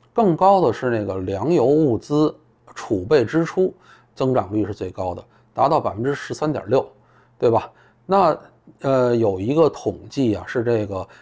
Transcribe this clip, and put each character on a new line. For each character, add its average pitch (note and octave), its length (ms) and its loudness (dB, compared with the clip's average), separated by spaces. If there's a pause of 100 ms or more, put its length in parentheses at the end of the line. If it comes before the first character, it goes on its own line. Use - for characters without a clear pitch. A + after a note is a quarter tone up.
(140)
更 G3 220 2
高 F#3+ 300 4
的 A#2 80 2
是 B2+ 160 -6
那 A2 160 -2
个 F#2+ 140 -6
粮 G2 340 -2
油 D3+ 100 4
物 C#3+ 320 4
资 D3+ 400 0 (380)
储 - 280 -4
备 A#2+ 220 2
支 D#3+ 220 0
出 F#3+ 260 0 (440)
增 C3 180 0
长 G2 180 -2
率 G#2+ 140 0
是 G2+ 80 -6
最 F#2+ 160 -8
高 F#2 240 -6
的， F#2 100 -12 (300)
达 B2+ 160 2
到 D3+ 100 2
百 G2 140 -4
分 A2 100 -6
之 C#3 120 -2
十 - 180 -10
三 D3+ 180 -4
点 A2+ 160 -8
六， A#2 160 2 (540)
对 B2+ 140 2
吧？ A2+ 200 0 (360)
那， F3+ 280 2 (460)
呃， B2+ 340 2
有 G#2 240 0
一 G#2+ 140 -2
个 D#3 160 4
统 G#2+ 260 -4 (140)
计 B2+ 240 0
啊， F2 140 -6
是 B2 160 -4
这 A2+ 240 0
个 F#2+ 200 -8 (140)